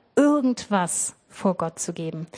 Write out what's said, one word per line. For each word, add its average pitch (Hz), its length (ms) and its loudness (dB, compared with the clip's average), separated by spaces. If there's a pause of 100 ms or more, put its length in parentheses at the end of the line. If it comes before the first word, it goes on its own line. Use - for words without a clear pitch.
(160)
irgendwas 254 1000 2 (120)
vor - 280 -2
Gott 165 240 -4
zu - 140 -6
geben, 160 340 -8 (100)